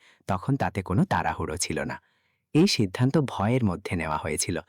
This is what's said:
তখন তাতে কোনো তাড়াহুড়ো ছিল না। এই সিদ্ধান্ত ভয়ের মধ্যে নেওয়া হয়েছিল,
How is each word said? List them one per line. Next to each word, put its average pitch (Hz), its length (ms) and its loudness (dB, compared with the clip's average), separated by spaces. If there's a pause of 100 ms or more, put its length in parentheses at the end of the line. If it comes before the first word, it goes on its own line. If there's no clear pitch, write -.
(260)
তখন 113 300 0
তাতে 95 260 -2
কোনো 101 220 2
তাড়াহুড়ো 80 520 -2
ছিল 76 280 -4
না। - 180 -8 (520)
এই 175 140 6
সিদ্ধান্ত 123 500 2
ভয়ের 120 460 0
মধ্যে 92 320 -2
নেওয়া 80 200 -2
হয়েছিল, 78 520 -4